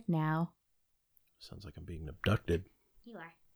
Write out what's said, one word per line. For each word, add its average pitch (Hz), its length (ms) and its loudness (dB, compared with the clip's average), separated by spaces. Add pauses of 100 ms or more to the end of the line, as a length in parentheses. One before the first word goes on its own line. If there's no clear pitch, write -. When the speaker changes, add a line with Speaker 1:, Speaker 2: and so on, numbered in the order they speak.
Speaker 1:
now. 160 440 4 (880)
Speaker 2:
Sounds - 260 -14
like 78 120 -12
I'm 82 80 -12
being 80 220 -8
abducted. 87 580 2 (380)
Speaker 1:
You 226 140 -16
are. 165 160 -14 (220)